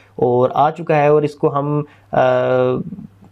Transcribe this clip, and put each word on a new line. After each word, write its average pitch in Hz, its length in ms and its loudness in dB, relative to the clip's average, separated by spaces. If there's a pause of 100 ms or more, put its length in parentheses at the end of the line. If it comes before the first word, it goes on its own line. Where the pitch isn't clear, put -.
(200)
और 123 360 2
आ 147 160 2
चुका 160 240 -4
है। 147 180 2
और 151 120 2
इसको 143 240 -2
हम, 143 360 -4 (280)
अ, - 80 2 (1120)